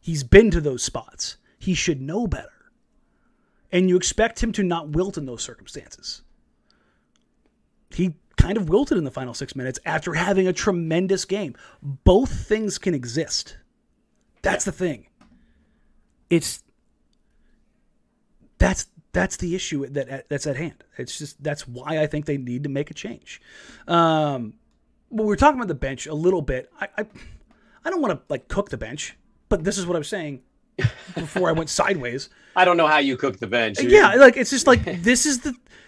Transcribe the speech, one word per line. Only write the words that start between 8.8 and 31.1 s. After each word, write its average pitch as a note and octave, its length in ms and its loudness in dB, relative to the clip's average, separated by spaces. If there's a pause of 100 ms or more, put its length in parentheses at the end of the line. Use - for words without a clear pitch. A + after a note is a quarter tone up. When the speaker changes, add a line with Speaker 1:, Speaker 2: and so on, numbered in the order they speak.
Speaker 1:
in D#3+ 60 -2
the C3 60 -6
final B2+ 240 -10
six - 220 -10
minutes B2+ 280 -8
after D#3+ 300 -4
having F#3 320 0
a F#3 60 0
tremendous F3+ 720 -2
game. G3 320 -6 (260)
Both F3+ 480 4 (160)
things G#3+ 320 -2
can F3+ 160 -2
exist. B2+ 640 -6 (840)
That's - 220 -2
the F#3+ 80 -6
thing. E3 340 -6 (1200)
It's, - 320 -2 (2000)
that's, F#3 280 0 (260)
that's F#3 240 -2
the F3 180 -6
issue D3 340 -6
that, C3+ 400 -8
that's C#3+ 180 -6
at C#3 100 -4
hand. D3+ 280 -10 (120)
It's - 220 -12
just, C#3+ 240 -16
that's D3 260 -8
why C3 320 -8
I D#3 60 2
think D3+ 200 -6
they D3 100 -2
need B2+ 280 -8
to D3 40 -6
make C#3 220 -4
a - 40 -16
change. - 460 -16 (460)
Um, D#3 680 2 (560)
but A3 140 -2
we're G#3 120 0
talking C#4+ 220 6
about A3+ 100 -6
the E3 60 -4
bench C3+ 320 -8
a D3+ 80 -10
little E3+ 280 2
bit. B2+ 280 -6 (100)
I, G3+ 80 -8 (100)
I, G#3+ 80 -6 (800)
I D#4+ 60 -4
don't F4+ 100 -2
wanna, G#3 280 -2
like, C3+ 200 -6
cook G3 220 -4
the C3 60 -8
bench, A#2 400 -12 (320)
but F#3 160 0
this F#3+ 140 -4
is F3+ 80 -6
what F3 100 -2
I'm D3+ 80 -2
saying D3 380 -8 (720)